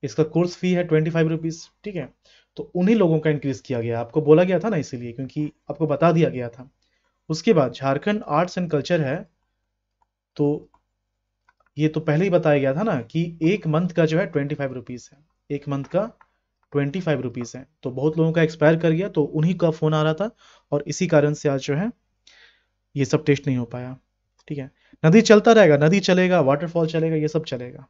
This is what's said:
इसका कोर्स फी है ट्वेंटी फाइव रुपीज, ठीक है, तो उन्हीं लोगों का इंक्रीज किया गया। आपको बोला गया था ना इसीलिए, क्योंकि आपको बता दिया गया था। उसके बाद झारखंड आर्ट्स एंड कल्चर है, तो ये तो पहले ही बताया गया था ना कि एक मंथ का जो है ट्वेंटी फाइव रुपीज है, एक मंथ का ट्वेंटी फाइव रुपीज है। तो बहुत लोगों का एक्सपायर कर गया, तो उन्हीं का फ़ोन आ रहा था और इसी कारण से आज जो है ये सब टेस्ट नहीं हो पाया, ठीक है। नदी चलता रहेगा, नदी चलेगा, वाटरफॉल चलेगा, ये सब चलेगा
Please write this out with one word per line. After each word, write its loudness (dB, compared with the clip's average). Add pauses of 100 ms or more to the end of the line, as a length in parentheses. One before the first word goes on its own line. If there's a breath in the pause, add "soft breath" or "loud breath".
इसका -2
कोर्स -2
फी -2
है 0
ट्वेंटी 0
फाइव 2
रुपीज, -6 (240)
ठीक -10
है, -10 (480 soft breath)
तो -10
उन्हीं 0
लोगों 2
का 0
इंक्रीज -4
किया -4
गया। -4
आपको -4
बोला 6
गया 0
था -4
ना -2
इसीलिए, -8
क्योंकि -8 (180)
आपको -4
बता 2
दिया 2
गया -8
था। -20 (600)
उसके 0
बाद 2
झारखंड -2
आर्ट्स -2
एंड -4
कल्चर -2
है, -4 (1200)
तो -2 (1080)
ये 0
तो -2
पहले 0
ही 0
बताया 2
गया 0
था -2
ना -2
कि -4 (220)
एक 0
मंथ 0
का 2
जो 0
है -2
ट्वेंटी -4
फाइव -6
रुपीज -14
है, -20 (320)
एक -8
मंथ -4
का -2 (680)
ट्वेंटी -2
फाइव -2
रुपीज -8
है। -16 (180)
तो -6
बहुत -2
लोगों 2
का 2
एक्सपायर 2
कर 0
गया, -2
तो 0
उन्हीं 0
का 2
फ़ोन -2
आ 0
रहा 0
था -4 (420 soft breath)
और -2
इसी -4
कारण 4
से -2
आज -2
जो -4
है -4 (1040 soft breath)
ये 0
सब -2
टेस्ट 0
नहीं -2
हो -4
पाया, -14 (520)
ठीक -8
है। -12 (340 soft breath)
नदी 8
चलता 6
रहेगा, 8
नदी 4
चलेगा, 2
वाटरफॉल 0
चलेगा, -2
ये -2
सब -4
चलेगा -12